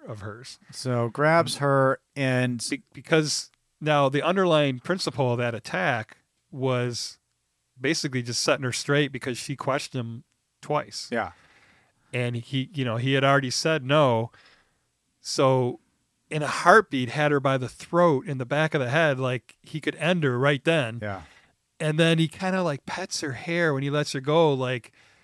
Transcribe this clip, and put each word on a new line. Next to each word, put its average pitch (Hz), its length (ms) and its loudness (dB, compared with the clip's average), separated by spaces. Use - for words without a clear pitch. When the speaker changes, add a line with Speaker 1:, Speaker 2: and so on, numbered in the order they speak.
Speaker 1:
of 110 120 -12
hers. 107 400 -14
Speaker 2:
So 120 380 -2
grabs 151 480 2
her 135 420 2
and 127 540 0
Speaker 1:
Be-, 139 140 -6
because 151 560 -2
now 147 280 4
the 139 140 0
underlying 156 560 2
principle 139 520 -2
of 120 80 0
that 120 160 -2
attack 135 600 -4
was 127 640 -4
basically 131 420 -2
just 120 220 -6
setting 147 200 0
her 127 80 -2
straight 143 400 0
because 127 260 -6
she - 180 -8
questioned 135 440 -4
him 117 240 -10
twice. 131 500 -6
Speaker 2:
Yeah. 95 200 -4
Speaker 1:
And 123 220 -4
he, 127 380 -6
you 139 120 -4
know, 113 120 -2
he 131 160 0
had 135 100 2
already 139 260 4
said 156 340 -2
no. 127 480 2
So 131 580 2
in 151 140 -4
a 139 40 -4
heartbeat, 143 640 4
had 147 220 0
her 143 80 2
by 135 180 2
the 127 100 -6
throat 170 600 2
in 143 100 -4
the 127 80 -6
back 147 280 0
of 156 80 0
the 120 80 -2
head, 147 300 2
like, 127 420 -4
he 151 200 -10
could - 140 -4
end 170 280 0
her 123 140 0
right 139 260 2
then. 127 380 0
Speaker 2:
Yeah. 101 200 -8
Speaker 1:
And 156 200 0
then 165 200 4
he 165 80 2
kinda, 185 360 -4
like, 147 220 -4
pets - 360 -8
her 143 120 -4
hair 170 400 0
when 135 100 -2
he 139 60 -2
lets 147 240 -2
her 139 80 -6
go, 151 320 4
like, 127 380 -4